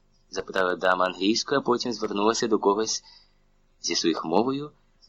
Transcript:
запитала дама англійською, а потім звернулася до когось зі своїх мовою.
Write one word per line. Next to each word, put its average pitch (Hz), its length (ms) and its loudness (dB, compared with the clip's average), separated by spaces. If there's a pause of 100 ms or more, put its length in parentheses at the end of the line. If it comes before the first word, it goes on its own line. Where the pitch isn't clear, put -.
(300)
запитала 92 460 -2
дама 92 280 2
англійською, 98 560 0
а - 20 0
потім 120 300 -2
звернулася 107 560 0
до 107 100 2
когось 104 440 0 (800)
зі 85 120 -4
своїх 80 300 0
мовою. 131 460 0 (380)